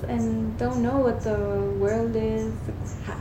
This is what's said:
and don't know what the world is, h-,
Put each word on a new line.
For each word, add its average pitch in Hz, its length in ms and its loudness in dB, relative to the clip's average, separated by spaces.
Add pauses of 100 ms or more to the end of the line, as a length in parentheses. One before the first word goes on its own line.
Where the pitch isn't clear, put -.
and 226 500 0
don't 247 260 0
know 254 140 2
what 240 240 4
the 214 160 0 (420)
world 226 360 2
is, 220 320 0
h-, - 720 -6